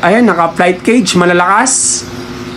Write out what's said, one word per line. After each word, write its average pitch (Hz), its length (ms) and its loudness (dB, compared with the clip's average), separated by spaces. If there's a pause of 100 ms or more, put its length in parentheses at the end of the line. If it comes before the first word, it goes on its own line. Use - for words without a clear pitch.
Ayan, 214 240 2
naka-flight 180 560 0
cage, 220 320 0
malalakas. 180 880 0 (560)